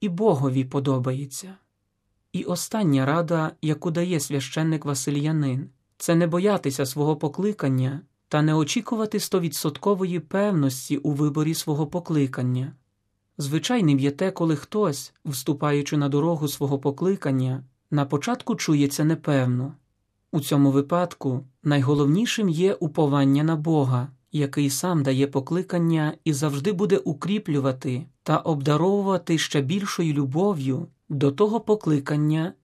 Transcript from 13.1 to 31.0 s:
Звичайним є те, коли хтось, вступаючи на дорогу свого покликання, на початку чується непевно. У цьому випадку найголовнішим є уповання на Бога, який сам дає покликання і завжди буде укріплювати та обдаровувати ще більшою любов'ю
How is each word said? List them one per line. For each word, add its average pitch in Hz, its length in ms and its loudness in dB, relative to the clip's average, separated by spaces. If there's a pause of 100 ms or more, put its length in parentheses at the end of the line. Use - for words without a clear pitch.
Звичайним 156 580 2
є 139 120 2
те, 185 200 -2
коли 165 240 0
хтось, 190 580 -4 (120)
вступаючи 143 720 -2
на 143 120 2
дорогу 151 380 0
свого 139 320 -2
покликання, 139 840 -2 (280)
на 143 140 2
початку 220 500 -2
чується 147 480 2
непевно. 139 720 0 (580)
У 143 80 0
цьому 139 320 4
випадку 143 720 0 (200)
найголовнішим 147 840 2
є 180 240 2
уповання 143 720 2
на 165 120 2
Бога, 143 520 2 (240)
який 143 380 0
сам 165 340 0
дає 135 240 2
покликання 165 840 0 (100)
і 156 100 0
завжди 143 400 -2
буде 190 240 2
укріплювати 143 1080 -2 (180)
та 156 140 2
обдаровувати 170 1000 0
ще 147 240 0
більшою 170 520 -2
любов'ю 147 720 0 (220)